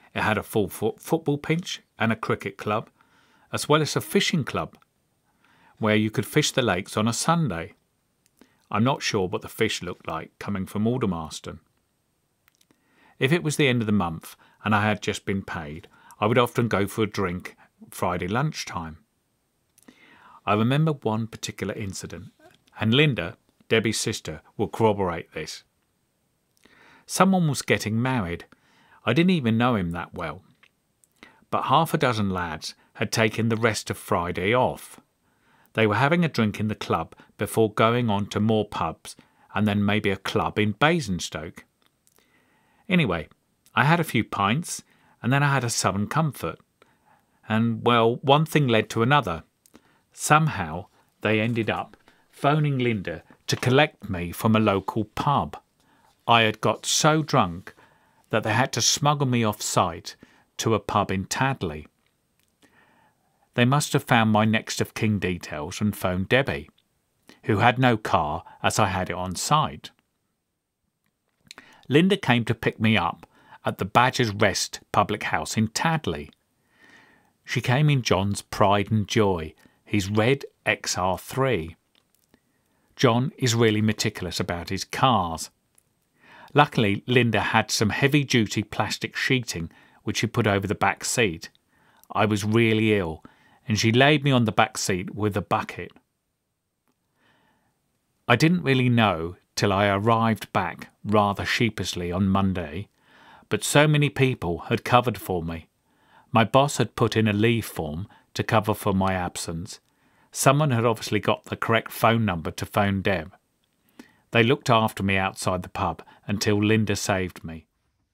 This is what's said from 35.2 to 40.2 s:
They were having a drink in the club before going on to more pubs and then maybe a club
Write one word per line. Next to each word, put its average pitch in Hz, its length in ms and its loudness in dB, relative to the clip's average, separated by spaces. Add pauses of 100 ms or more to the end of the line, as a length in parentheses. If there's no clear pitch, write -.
They 110 120 4
were 104 100 2
having 151 280 2
a 160 60 0
drink 107 300 -2
in 107 80 -2
the 107 80 -4
club 82 400 -4 (220)
before 110 360 0
going 117 360 2
on 101 180 -2
to - 120 -4
more 107 260 2
pubs - 500 -8 (380)
and 104 140 0
then 101 180 2
maybe 101 240 0
a 95 80 -2
club - 400 -2